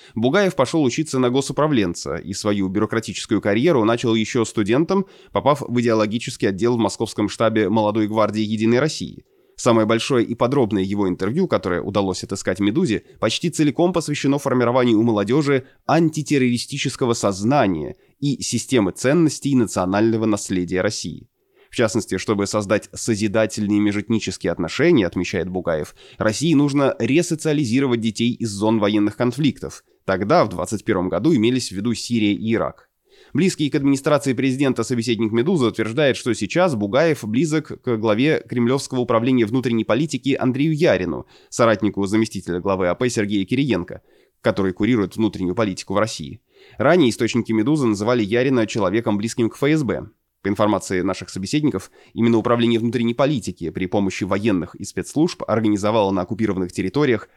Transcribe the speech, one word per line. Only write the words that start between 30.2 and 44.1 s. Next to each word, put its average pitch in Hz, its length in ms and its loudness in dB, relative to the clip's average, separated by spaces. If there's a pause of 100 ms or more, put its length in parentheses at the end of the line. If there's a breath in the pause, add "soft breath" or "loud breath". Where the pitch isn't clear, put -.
в 101 60 -2
двадцать 92 340 -6
первом 92 240 0
году, 113 260 0
имелись 123 360 0
в - 20 -12
виду 101 220 -4
Сирия 107 380 0
и 113 220 -2
Ирак. 80 340 -4 (460 soft breath)
Близкий 151 340 2
к 127 60 -2
администрации 139 580 2
президента 131 500 0
собеседник 113 500 0
"Медузы" 131 340 2
утверждает, 110 500 0
что 123 160 -2
сейчас 160 420 0
Бугаев 120 500 0
близок 147 580 -2
к 120 160 0
главе 113 500 2
Кремлёвского 123 520 0
управления 120 440 2
внутренней 117 400 0
политики 139 500 0
Андрею 131 400 0
Ярину, 90 520 0 (240 soft breath)
соратнику 104 560 2
заместителя 95 540 -2
главы 95 280 0
А 87 60 0
П 127 160 0
Сергея 104 340 -2
Кириенко, 123 560 -2 (400 soft breath)